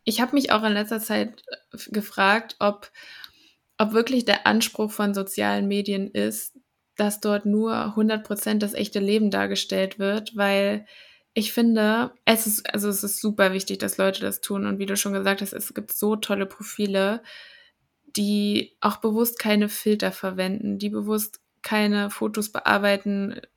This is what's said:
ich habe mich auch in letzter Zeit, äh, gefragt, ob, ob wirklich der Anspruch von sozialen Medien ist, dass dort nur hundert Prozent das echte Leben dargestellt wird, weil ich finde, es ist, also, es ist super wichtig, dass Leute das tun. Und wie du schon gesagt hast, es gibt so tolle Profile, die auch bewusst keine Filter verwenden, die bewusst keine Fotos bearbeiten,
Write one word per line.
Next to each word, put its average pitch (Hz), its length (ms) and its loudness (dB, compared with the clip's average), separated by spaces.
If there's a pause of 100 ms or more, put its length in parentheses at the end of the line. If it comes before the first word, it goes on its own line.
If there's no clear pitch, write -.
ich 226 160 0
habe 262 140 2
mich 277 180 4
auch 214 120 4
in 214 80 2
letzter 214 280 -2
Zeit, 214 420 -2 (300)
äh, - 60 -14 (120)
gefragt, 208 680 0
ob, 202 320 0 (880)
ob 214 140 2
wirklich 233 320 2
der - 220 2
Anspruch 214 440 2
von 202 240 0
sozialen 196 540 -2
Medien 202 420 -2
ist, 214 480 -4 (380)
dass 208 240 0
dort 208 240 0
nur 214 520 0
hundert 220 280 2
Prozent 208 380 -2
das 208 120 -2
echte 208 260 -4
Leben 208 300 4
dargestellt 190 680 -2
wird, 214 380 -2
weil 202 500 0 (500)
ich 214 160 -2
finde, 233 600 2 (120)
es 220 220 4
ist, - 260 -2
also, 208 160 0
es 202 140 -2
ist 202 180 -4
super 202 320 2
wichtig, 190 260 -4
dass 202 200 -4
Leute 190 220 0
das 202 200 -4
tun. 196 260 -4
Und 196 120 -2
wie 196 80 -4
du 196 100 -2
schon 202 160 -2
gesagt 196 300 0
hast, 196 100 -6
es - 220 -8
gibt - 180 -8
so 214 240 0
tolle 196 300 -2
Profile, 202 760 -2 (840)
die 208 720 0
auch 208 180 0
bewusst 226 420 0
keine 208 280 2
Filter 208 440 0
verwenden, 190 680 -4
die 208 120 -4
bewusst 208 500 -4 (220)
keine 208 480 0
Fotos 214 420 -4
bearbeiten, 202 880 0 (160)